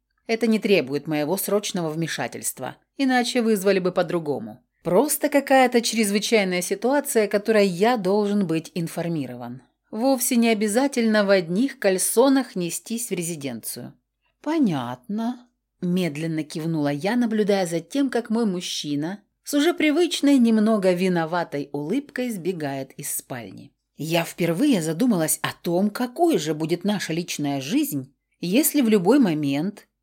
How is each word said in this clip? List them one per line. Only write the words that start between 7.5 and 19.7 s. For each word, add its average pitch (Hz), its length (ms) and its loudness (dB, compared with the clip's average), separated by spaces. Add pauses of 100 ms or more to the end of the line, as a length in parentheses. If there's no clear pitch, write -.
я 208 300 2
должен 202 500 0
быть 160 260 -2
информирован. 139 880 -6 (300)
Вовсе 262 460 0
не 233 120 4
обязательно 220 760 2
в 190 40 -2
одних 196 480 2
кальсонах 240 800 2
нестись 185 540 -6
в - 40 -4
резиденцию». 135 800 -8 (480)
«Понятно», 220 1080 -2 (320)
медленно 165 600 -2
кивнула 156 460 -2
я, 147 260 -2
наблюдая 208 500 0
за 170 140 -4
тем, 269 300 -2
как 233 200 -2
мой 226 160 0
мужчина 175 760 -4 (220)
с - 100 -10
уже 294 200 2